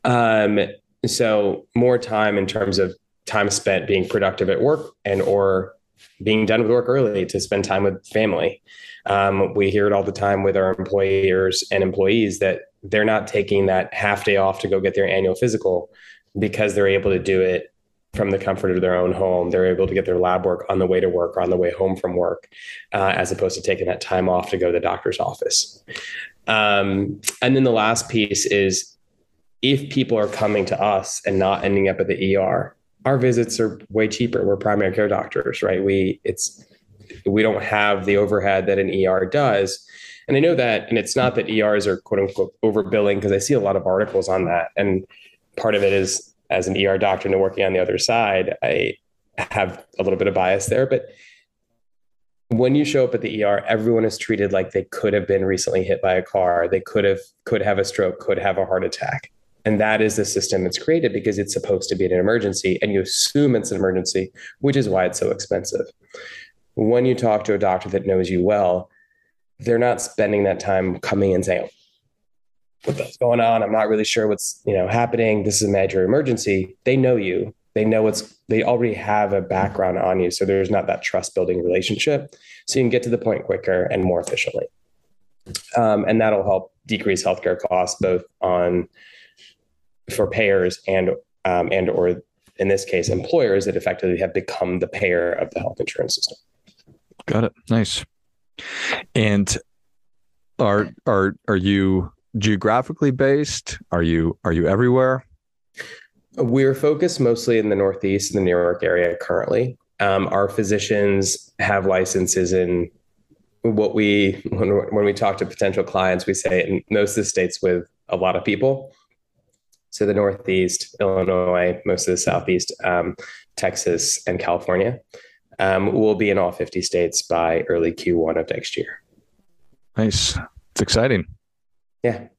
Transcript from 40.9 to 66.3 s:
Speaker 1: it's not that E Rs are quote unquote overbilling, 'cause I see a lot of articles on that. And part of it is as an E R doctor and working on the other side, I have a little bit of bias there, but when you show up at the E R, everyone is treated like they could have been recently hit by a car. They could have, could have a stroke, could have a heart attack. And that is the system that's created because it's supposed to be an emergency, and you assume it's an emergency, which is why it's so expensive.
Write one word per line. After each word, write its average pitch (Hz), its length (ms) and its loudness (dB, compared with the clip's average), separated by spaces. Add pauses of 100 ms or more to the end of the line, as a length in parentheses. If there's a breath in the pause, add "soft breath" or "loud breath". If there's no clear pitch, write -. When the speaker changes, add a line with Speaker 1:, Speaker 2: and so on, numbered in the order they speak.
Speaker 1:
it's - 200 -2
not 127 180 2
that - 160 -2
E 107 120 2
Rs 104 240 2
are 95 120 0
quote - 220 -2
unquote 98 420 -2
overbilling, 101 580 2
'cause 101 120 0
I 98 60 4
see 101 160 0
a 123 60 4
lot 98 160 2
of 92 100 -2
articles 95 420 0
on 92 180 2
that. 85 300 0
And 95 280 0 (520 loud breath)
part 107 180 0
of 101 80 2
it 98 100 4
is 95 400 -2 (180)
as 92 180 0
an 95 80 -2
E 98 100 2
R 95 120 2
doctor 95 300 0
and 95 120 2
working 95 240 0
on 95 80 0
the 92 80 2
other 92 180 0
side, 101 640 0
I - 320 0 (420)
have 95 480 -4 (140)
a 95 40 -2
little 95 160 0
bit 98 100 0
of 92 60 -2
bias 95 320 0
there, 110 200 2
but - 200 -2 (1400 loud breath)
when 127 280 2
you 147 80 4
show 143 180 2
up 123 120 0
at 110 80 -2
the 107 160 -6
E 104 40 0
R, 101 240 2
everyone 113 380 2
is 110 120 -2
treated 101 360 -2
like 95 180 -2
they 95 140 -2
could - 280 -2
have 101 140 0
been 98 180 2
recently 95 380 0
hit 90 180 -2
by 95 120 2
a 92 100 2
car. 87 460 0
They 95 100 0
could 98 260 -2
have, 98 140 2 (280)
could 107 160 0
have 98 160 0
a 98 60 0
stroke, 92 360 -2
could - 180 -2
have 95 200 0
a 95 80 0
heart 92 180 0
attack. - 480 -6 (320)
And 107 160 2
that 107 200 2
is 107 160 2
the 104 100 0
system 95 360 -2
that's 90 160 -4
created 156 340 0
because 101 260 -2
it's 101 160 -4
supposed 95 340 -2
to 98 80 -4
be 95 80 0
an 90 80 0
emergency, 95 680 0
and 104 120 -2
you 98 80 2
assume 131 560 0
it's 104 160 -4
an 98 60 -4
emergency, 92 520 -2 (300 loud breath)
which 139 160 0
is 123 120 0
why 92 180 2
it's 90 120 -4
so - 120 0
expensive. - 560 -4 (880 loud breath)